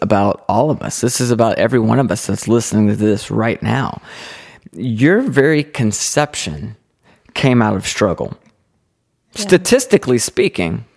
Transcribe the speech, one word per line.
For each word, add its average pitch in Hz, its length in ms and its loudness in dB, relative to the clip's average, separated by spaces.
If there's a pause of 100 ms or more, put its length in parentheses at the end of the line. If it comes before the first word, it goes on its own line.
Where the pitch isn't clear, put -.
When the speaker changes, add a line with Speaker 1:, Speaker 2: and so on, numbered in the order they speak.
Speaker 1:
about 101 460 0
all 127 240 2
of - 100 -4
us. - 200 -8
This 123 180 0
is 123 120 2
about 113 280 2
every 117 200 2
one 113 200 2
of 131 120 0
us - 160 -4
that's - 200 -4
listening 107 400 2
to 104 80 2
this 104 360 0
right 110 320 -2
now. 117 380 -2 (720)
Your 127 480 2
very 151 420 2
conception 110 1120 -4 (580)
came 127 280 2
out 107 140 0
of 92 120 -4
struggle. - 500 -2 (960)
Speaker 2:
Yeah. - 80 -8
Speaker 1:
Statistically 233 760 2
speaking, 113 680 -2 (120)